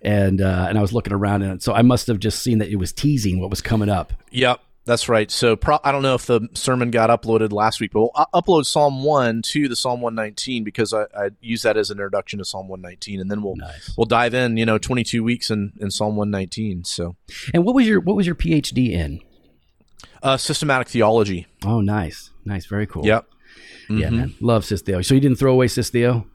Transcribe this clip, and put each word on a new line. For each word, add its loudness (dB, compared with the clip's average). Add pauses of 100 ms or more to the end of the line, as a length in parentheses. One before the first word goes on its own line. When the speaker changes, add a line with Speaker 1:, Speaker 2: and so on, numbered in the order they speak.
Speaker 1:
and, 2
uh, 2
and 0
I 4
was 0
looking -2
around, 0
and -6
so -2
I 4
must 4
have 0
just -2
seen 2
that -2
it -4
was -2
teasing 0
what -4
was -4
coming 0
up. -2 (180)
Speaker 2:
Yep. 2 (280)
That's 0
right. 2
So 2
pro-, 2
I 2
don't 0
know 2
if -2
the 2
sermon -2
got 4
uploaded 2
last 0
week, -4
but 2
we'll 2
u-, 4 (100)
upload 4
Psalm 0
one 2
to -2
the -4
Psalm -4
one -4
nineteen -6
because -2
I, 0 (120)
I -2 (120)
use -6
that 4
as 0
an -10
introduction -6
to -10
Psalm -12
one -14
nineteen, -12
and -4
then -4
we'll, -6
Speaker 1:
Nice. -12
Speaker 2:
we'll 2
dive 2
in, 0
you 2
know, 2
twenty-two -2
weeks -2
in, -4
in -6
Psalm -2
one -2
nineteen. -6
So. -8 (360)
Speaker 1:
And 2
what 0
was 4
your, 4
what -2
was 2
your -2
P 0
H 0
D 0
in? -4 (1000)
Speaker 2:
Uh, 2
systematic 0
theology. 2 (180)
Speaker 1:
Oh, 2
nice. -2 (160)
Nice. -8
Very -4
cool. -8
Speaker 2:
Yep. 2 (640)
Speaker 1:
Yeah, 0
Speaker 2:
Mm-hmm. 0
Speaker 1:
man. -2
Love 2
Sis -4
Theo. -2
So 2
you 6
didn't 2
throw 2
away 4
Sis -4
Theo? 0